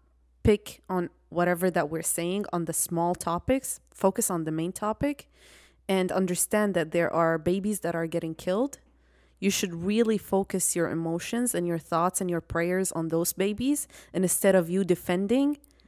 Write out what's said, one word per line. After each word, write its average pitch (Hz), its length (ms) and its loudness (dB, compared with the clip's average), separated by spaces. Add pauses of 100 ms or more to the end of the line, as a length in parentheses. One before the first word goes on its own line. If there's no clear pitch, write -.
(420)
pick - 460 2
on 180 220 -2 (180)
whatever 175 420 2
that 160 200 0
we're 160 120 -4
saying 180 500 -2
on 170 120 -2
the 165 80 -4
small 170 420 0
topics. 180 640 -2 (120)
Focus 196 380 0
on 165 140 -2
the 160 80 -4
main 160 200 -2
topic 220 560 -4 (600)
and 185 220 2
understand 190 640 0
that 160 160 0
there 170 220 0
are 165 260 2
babies 190 420 0
that 170 140 -2
are 165 120 -2
getting 160 280 -4
killed. 214 440 -2 (600)
You 196 120 2
should 185 220 -2 (120)
really 220 340 2
focus 196 560 -2
your 170 160 0
emotions 170 640 -2
and 175 120 -2
your 170 120 0
thoughts 170 420 0
and 185 100 -2
your 170 100 0
prayers 180 520 0
on 165 160 -2
those 165 240 0
babies, 214 540 0 (260)
and 185 120 2
instead 190 320 4
of 165 140 4
you 190 120 2
defending 202 760 2 (300)